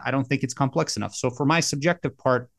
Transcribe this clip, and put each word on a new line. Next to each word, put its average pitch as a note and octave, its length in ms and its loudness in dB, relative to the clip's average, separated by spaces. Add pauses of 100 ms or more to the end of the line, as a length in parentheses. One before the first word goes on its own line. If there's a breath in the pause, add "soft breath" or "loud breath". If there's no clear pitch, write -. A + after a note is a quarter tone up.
I B2+ 60 -2
don't C3 160 0
think C#3 160 0
it's B2+ 100 -4
complex C3 440 0
enough. G#2 180 -6
So B2+ 160 -2
for C#3 160 -2
my E3 140 4
subjective D#3+ 540 0
part, B2+ 440 0